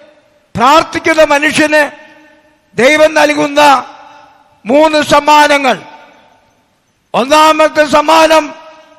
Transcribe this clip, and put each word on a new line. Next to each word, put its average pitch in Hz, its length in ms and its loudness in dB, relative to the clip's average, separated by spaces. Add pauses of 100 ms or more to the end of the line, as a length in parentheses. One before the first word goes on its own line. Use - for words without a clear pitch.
(560)
പ്രാർത്ഥിക്കുന്ന 311 680 0
മനുഷ്യന് 294 640 -2 (840)
ദൈവം 302 400 0
നൽകുന്ന 294 720 0 (840)
മൂന്ന് 302 360 0
സമ്മാനങ്ങൾ. 294 800 0 (1300)
ഒന്നാമത്തെ 302 720 0
സമ്മാനം 302 720 0 (440)